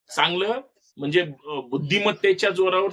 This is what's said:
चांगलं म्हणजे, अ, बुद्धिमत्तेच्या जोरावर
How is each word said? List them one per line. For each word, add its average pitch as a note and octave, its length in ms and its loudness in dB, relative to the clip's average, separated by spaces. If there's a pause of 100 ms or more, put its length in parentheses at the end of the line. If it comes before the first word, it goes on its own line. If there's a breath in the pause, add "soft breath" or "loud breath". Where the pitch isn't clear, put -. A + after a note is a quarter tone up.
(160)
चांगलं F#3 460 0 (360)
म्हणजे, D3 240 0
अ, D3 400 -8
बुद्धिमत्तेच्या F#3 880 0
जोरावर F#3 440 2